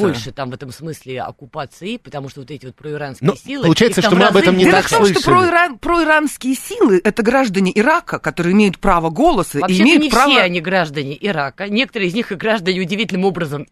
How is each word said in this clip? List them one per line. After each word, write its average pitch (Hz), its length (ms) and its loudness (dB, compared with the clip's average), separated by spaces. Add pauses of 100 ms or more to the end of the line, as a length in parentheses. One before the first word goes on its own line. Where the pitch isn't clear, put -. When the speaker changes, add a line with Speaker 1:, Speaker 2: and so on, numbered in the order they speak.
Speaker 1:
больше 123 260 -4
там 131 180 -10
в 127 40 -12
этом 127 160 -16
смысле 131 520 -12
оккупации, 147 720 -12
потому 139 320 -14
что 139 120 -18
вот 127 100 -18
эти 135 160 -16
вот 127 80 -16
проиранские 147 560 -6
Speaker 2:
Ну, - 40 -4
Speaker 1:
силы, 269 300 -10
Speaker 2:
получается, 226 380 4
Speaker 1:
их - 20 0
там 208 60 2
Speaker 2:
что 180 100 4
мы 202 60 6
об 196 80 2
Speaker 1:
разные 196 80 6
Speaker 2:
этом 180 160 4
не 185 60 6
Speaker 3:
Дело 339 120 6
Speaker 2:
так 381 80 2
Speaker 3:
в - 60 -6
том, 453 160 4
что 381 80 2
Speaker 2:
слышали. - 200 2
Speaker 3:
проиран-, 349 440 2
проиранские 311 760 0
силы — 269 500 0
это 214 180 0
граждане 202 520 0
Ирака, 277 440 0
которые 170 340 -2
имеют 202 260 2
право 170 300 0
голоса 196 480 0
и 143 60 -2
Speaker 1:
Вообще-то 185 220 0
Speaker 3:
имеют 302 180 6
Speaker 1:
не 302 80 -2
Speaker 3:
право 262 220 4
Speaker 1:
все 247 100 4
они 180 180 0
граждане 156 580 -4
Ирака. 180 520 -6
Некоторые 208 400 -2
из 165 40 -10
них 233 160 -4
и 202 40 -6
граждане 190 480 -2
удивительным 190 420 -4
образом 156 480 -4